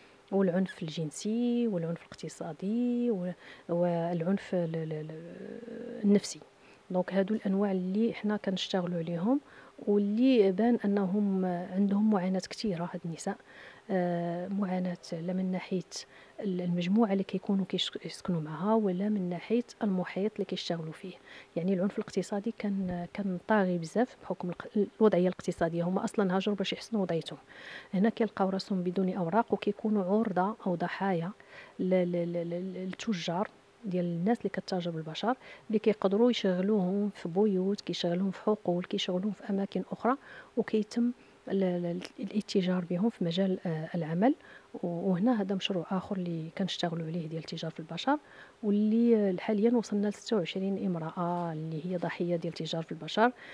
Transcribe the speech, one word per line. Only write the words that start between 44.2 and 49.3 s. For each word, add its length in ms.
و-، 120
وهنا 540
هذا 140
مشروع 360
اخر 260
اللي 420
كنشتغلوا 480
عليه 220
ديال 120
التجار 300
في 100
البشر، 380
واللي، 540
آه، 220